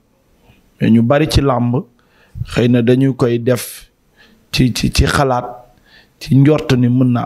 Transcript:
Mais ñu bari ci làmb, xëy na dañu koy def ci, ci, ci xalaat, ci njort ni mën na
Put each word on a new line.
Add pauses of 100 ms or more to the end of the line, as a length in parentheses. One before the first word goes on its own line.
(800)
Mais
ñu
bari
ci
làmb, (760)
xëy
na
dañu
koy
def (640)
ci,
ci,
ci
xalaat, (760)
ci
njort
ni
mën
na